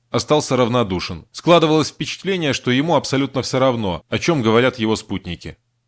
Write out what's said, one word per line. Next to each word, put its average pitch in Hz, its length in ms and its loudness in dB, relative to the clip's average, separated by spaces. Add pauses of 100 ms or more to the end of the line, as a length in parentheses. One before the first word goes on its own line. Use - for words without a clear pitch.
(100)
остался 139 460 0
равнодушен. 107 760 -2
Складывалось 156 600 2
впечатление, 165 640 -4
что - 160 -4
ему 147 260 2
абсолютно 135 460 -2
все - 160 -4
равно, 113 500 0
о 110 100 -4
чем 165 220 0
говорят 117 380 2
его 110 180 0
спутники. 90 640 -10 (300)